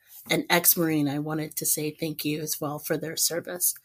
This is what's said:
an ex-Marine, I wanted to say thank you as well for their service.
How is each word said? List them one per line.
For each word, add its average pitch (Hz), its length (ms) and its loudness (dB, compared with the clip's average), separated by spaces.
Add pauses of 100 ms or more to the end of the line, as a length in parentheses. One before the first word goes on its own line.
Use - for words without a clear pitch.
(280)
an 160 220 2
ex-Marine, 160 580 4
I 147 120 0
wanted 156 360 -4
to 151 100 -2
say 151 260 0
thank 151 320 -6
you 151 160 -2
as 151 200 -4
well 151 180 -4
for 156 180 -2
their 156 200 -6
service. - 580 0 (100)